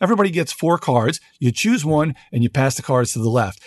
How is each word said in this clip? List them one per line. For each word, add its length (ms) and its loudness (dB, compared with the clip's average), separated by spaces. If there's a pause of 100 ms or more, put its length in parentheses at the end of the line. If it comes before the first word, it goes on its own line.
everybody 300 2
gets 220 -4
four 260 0
cards. 400 0 (220)
You 100 2
choose 340 0
one, 300 0 (160)
and 140 0
you 60 0
pass 260 0
the 60 -10
cards 320 0
to 40 -6
the 100 0
left. 380 -2